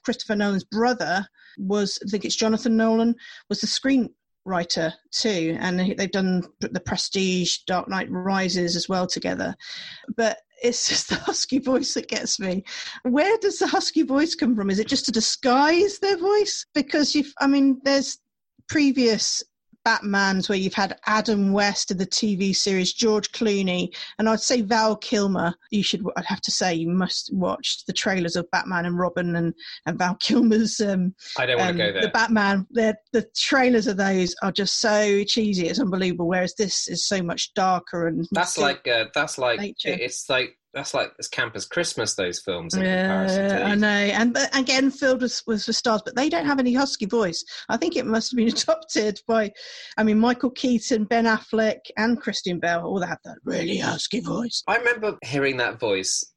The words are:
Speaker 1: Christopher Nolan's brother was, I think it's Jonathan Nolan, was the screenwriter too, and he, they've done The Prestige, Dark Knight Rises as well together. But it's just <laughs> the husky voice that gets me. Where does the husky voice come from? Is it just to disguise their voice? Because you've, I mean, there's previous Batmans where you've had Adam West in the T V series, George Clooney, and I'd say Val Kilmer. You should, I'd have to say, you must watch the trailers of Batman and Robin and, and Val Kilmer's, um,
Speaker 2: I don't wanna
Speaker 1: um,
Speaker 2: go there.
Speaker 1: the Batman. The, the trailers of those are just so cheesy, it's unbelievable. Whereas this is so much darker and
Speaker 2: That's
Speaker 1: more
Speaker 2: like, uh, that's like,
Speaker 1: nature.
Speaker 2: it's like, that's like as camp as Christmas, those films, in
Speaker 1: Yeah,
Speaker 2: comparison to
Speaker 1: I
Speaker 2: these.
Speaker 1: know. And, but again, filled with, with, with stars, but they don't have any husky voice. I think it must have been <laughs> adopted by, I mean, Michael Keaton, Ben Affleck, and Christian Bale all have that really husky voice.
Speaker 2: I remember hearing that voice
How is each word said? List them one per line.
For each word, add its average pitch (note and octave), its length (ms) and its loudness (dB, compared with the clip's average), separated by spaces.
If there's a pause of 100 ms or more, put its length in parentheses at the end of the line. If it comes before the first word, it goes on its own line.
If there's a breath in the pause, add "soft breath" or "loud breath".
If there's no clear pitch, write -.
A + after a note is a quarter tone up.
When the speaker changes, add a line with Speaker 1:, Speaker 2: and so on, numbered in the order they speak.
Speaker 1:
Christopher A3 320 -4
Nolan's G3+ 280 0
brother G3+ 640 0 (300 loud breath)
was, G3+ 480 -2
I G3 40 -6
think G3 160 -4
it's - 100 -2
Jonathan A3 400 2
Nolan, A3+ 400 4 (340 loud breath)
was G3+ 120 -4
the G#3+ 60 -2
screenwriter F#3 1300 -2 (180)
too, E3 480 0
and F3+ 200 0
he, F#3+ 140 0
they've G3 180 -2
done F#3 320 2 (160)
The F3+ 200 -4
Prestige, F#3 760 -2 (100)
Dark F#3 200 -2
Knight F#3 220 -4
Rises F#3 680 0
as E3+ 140 -4
well F#3 160 0
together. - 500 -4 (600 loud breath)
But A3+ 220 2 (240)
it's A#3+ 260 0
just - 200 -2
<laughs> - 0 -
the - 60 0
husky - 440 -2
voice B3+ 340 0
that - 140 -4
gets - 320 -4
me. F#3+ 240 -2 (400 loud breath)
Where D4+ 340 2
does G4+ 220 -2
the - 80 2
husky F#4 360 0
voice C#4 300 2
come A3+ 220 2
from? G3 160 0
Is F#3+ 80 2
it A3 80 0
just - 180 0
to B3 60 0
disguise D4 880 4
their G4 180 2
voice? G4+ 560 0
Because D4 420 2
you've, D4 240 0
I C#4 80 2
mean, C4+ 360 4
there's C#4 340 0 (500)
previous B3+ 760 2 (420)
Batmans G3 640 2
where G3+ 100 0
you've F#3+ 160 -2
had G3 240 -2 (100)
Adam G#3 440 2
West G3+ 400 0
in F#3 60 -2
the F#3 80 -2
T G3+ 320 0
V G3 160 2
series, F#3+ 400 0
George G#3+ 400 0
Clooney, F#3+ 600 0 (240 loud breath)
and G#3+ 120 2
I'd A3 100 2
say B3 220 0
Val A3 340 2
Kilmer. G3 580 0 (180)
You G3+ 120 2
should, - 220 -2 (100)
I'd F3 80 -6
have G3 160 -4
to - 120 -6
say, F#3 220 0
you E3 140 -2
must F3+ 460 0
watch F#3 520 -2
the - 60 -6
trailers F3+ 460 -2
of F3 140 -4
Batman F3 340 -2
and F3 120 -2
Robin F3 380 0
and, E3+ 180 0 (320 loud breath)
and D#3+ 120 -4
Val F3+ 180 0
Kilmer's, A3 640 2
um, F#3 340 0 (240 loud breath)
Speaker 2:
I - 80 0
don't B2 140 2
wanna F3+ 120 2
Speaker 1:
um, F3 60 -2
Speaker 2:
go G#2 140 2
there. - 120 -2
Speaker 1:
the A3 40 2
Batman. G#3 640 2
The, A3 240 2 (160)
the A3 240 0
trailers B3 520 4
of G3 100 -2
those F#3+ 440 2
are G3 120 -2
just - 260 -2
so G#3 460 4
cheesy, G3+ 420 0
it's - 140 0
unbelievable. F3+ 480 0
Whereas F3+ 280 0
this G3+ 300 -2
is - 180 -4
so G3 160 0
much E3+ 320 -4
darker F3+ 540 0
and E3 240 -2
Speaker 2:
That's F3+ 260 -2
Speaker 1:
more D3 100 2
Speaker 2:
like, C3+ 200 -2
uh, A2+ 260 2
that's D3+ 240 -2
like, B2 220 0
Speaker 1:
nature. G#2 300 -6
Speaker 2:
it's B2 400 -6
like, C3 280 -2 (160)
that's C#3 220 -8
like B2 240 -2
as - 80 -10
camp A#2+ 280 -6
as G2 120 -8
Christmas, E3 480 -2
those F2+ 240 -2
films, E2+ 340 -6
in F#3+ 100 0
Speaker 1:
Yeah, F#3 200 2
Speaker 2:
comparison F#3+ 460 0
to G3 140 0
Speaker 1:
I G3+ 100 0
Speaker 2:
these. G#3 80 2
Speaker 1:
know. G#3+ 60 4
And, G#3 460 2
but C#4 240 0
again, C4+ 320 4
filled C4 320 2
with, - 240 -2
with, G#3+ 220 -2
with A3+ 80 0
stars, A3 280 0
but - 120 -8
they C#4+ 140 2
don't E4+ 180 0
have C#4 100 2
any B3 160 2
husky C4+ 320 0
voice. G3 400 0 (240 loud breath)
I A3+ 80 0
think E4+ 180 -2
it B3 120 -2
must A3 240 0
have B3+ 60 0
been A3+ 100 4
<laughs> C#4 100 0
adopted A3+ 720 -2
by, A3 240 2 (480 loud breath)
I A3 40 4
mean, G#3+ 140 4
Michael B3 320 4
Keaton, A#3 540 0
Ben A#3 220 2
Affleck, A3 520 2 (180)
and A3+ 240 0
Christian F#3 400 -4
Bale E3+ 260 0
all F#3+ 180 -2
have E3 200 -6
that - 200 -16
really F3 340 -2
husky F3+ 420 -4
voice. G3 480 -4
Speaker 2:
I A3 100 0
remember A#3 460 -2
hearing C3+ 340 0
that A#2 220 -2
voice G2 440 -2 (140)